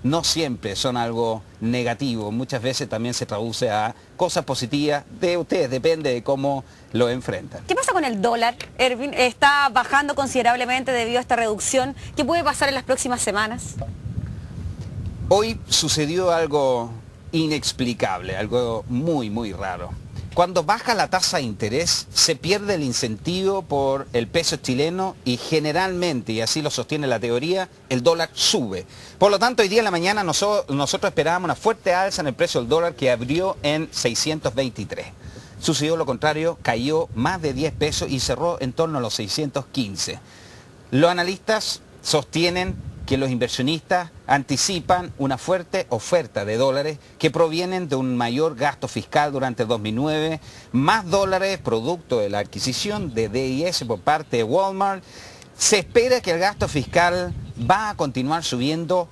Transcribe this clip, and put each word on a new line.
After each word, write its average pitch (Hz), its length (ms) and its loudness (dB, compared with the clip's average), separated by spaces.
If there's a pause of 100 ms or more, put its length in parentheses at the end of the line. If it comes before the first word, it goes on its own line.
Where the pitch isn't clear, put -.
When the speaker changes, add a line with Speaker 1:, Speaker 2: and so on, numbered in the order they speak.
Speaker 1:
no 151 200 2
siempre 120 520 -2
son 127 200 -2
algo 117 460 0 (180)
negativo, 117 720 -2
muchas 123 300 -4
veces 127 260 -2
también 117 260 -4
se 120 120 -4
traduce 113 440 -2
a 107 240 0 (220)
cosas 170 300 0
positivas 143 580 -2 (160)
de 175 160 2
ustedes, 170 340 0
depende 143 440 0
de 120 100 -4
cómo 139 400 -2 (300)
lo 117 160 4
enfrentan. - 580 -6
Speaker 2:
¿Qué 370 80 0
pasa 523 160 0
con 359 140 2
el 226 160 -2
dólar, 233 340 2 (220)
Erwin? 254 360 2
Está 277 560 4
bajando 269 460 2
considerablemente 247 760 2
debido 240 260 0
a 247 40 2
esta 247 140 0
reducción. 233 600 0 (200)
¿Qué 294 80 0
puede 330 200 2
pasar 277 260 2
en 269 60 0
las 247 80 -4
próximas 254 380 0
semanas? 220 540 -2 (1500)
Speaker 1:
Hoy 214 380 2
sucedió 160 640 0
algo 139 600 2 (420)
inexplicable, 120 1040 -2
algo 113 500 -2
muy, 131 420 0
muy 107 220 -4
raro. 90 380 -6 (440)
Cuando 175 300 2
baja 220 300 0
la 175 160 2
tasa 185 280 0
de 147 60 0
interés, 117 680 -2
se - 220 4
pierde 196 400 0
el 156 80 0
incentivo 175 800 -2
por 139 500 0
el 120 140 2
peso 165 300 0
chileno 170 580 -2 (100)
y 123 120 0
generalmente, 160 960 0
y 110 100 0
así 113 200 0
lo 147 80 0
sostiene 147 380 -2
la 120 120 2
teoría, 151 500 0 (200)
el 127 140 0
dólar 165 300 4
sube. 104 520 0 (320)
Por 202 140 8
lo 196 80 4
tanto, 233 240 4
hoy 202 40 4
día 190 120 4
en 226 60 2
la 202 60 0
mañana 185 320 2
noso-, 202 460 2
nosotros 143 400 0
esperábamos 170 360 0
una 147 100 0
fuerte 220 400 0
alza 190 260 0
en 156 60 -2
el 127 80 -4
precio 165 260 0
del 117 80 -4
dólar 165 240 2
que 135 160 2
abrió 139 540 0
en 151 280 0
seiscientos 143 600 -2
veintitrés. 120 540 -4 (520)
Sucedió 156 380 2
lo 160 80 0
contrario, 151 560 0
cayó 135 540 0
más 160 260 0
de 147 120 -2
diez 139 200 -2
pesos 151 360 -2
y 131 100 0
cerró 147 420 -2
en 127 120 -4
torno 160 260 0
a - 20 -2
los 110 140 -4
seiscientos 131 560 -4
quince. 101 480 -4 (720)
Los 151 180 6
analistas 185 720 0 (220)
sostienen 175 720 2 (320)
que 135 100 2
los 135 140 0
inversionistas 156 800 0 (160)
anticipan 175 880 0
una 135 200 0
fuerte 180 500 -2
oferta 120 560 0
de 107 140 -2
dólares 139 420 0 (180)
que 156 140 2
provienen 170 560 0
de 139 80 0
un 131 220 0
mayor 123 400 0
gasto 135 320 -2
fiscal 147 420 0
durante 127 320 -2
el 110 60 -4
dos 117 100 2
mil 107 160 -4
nueve, 156 460 -2 (320)
más 175 360 2
dólares 190 480 2
producto 127 640 -2
de 101 100 0
la 104 100 -2
adquisición 131 760 -4
de 110 160 0
D 127 180 -2
I 131 160 -2
S 170 220 -2
por 110 160 -4
parte 151 340 0
de 117 80 2
Walmart. 190 580 0 (560)
Se - 220 4
espera 240 400 4
que 190 120 -2
el 170 80 2
gasto 196 280 0
fiscal 175 680 2 (240)
va 196 340 2
a 202 40 -6
continuar 147 480 0
subiendo. 160 680 0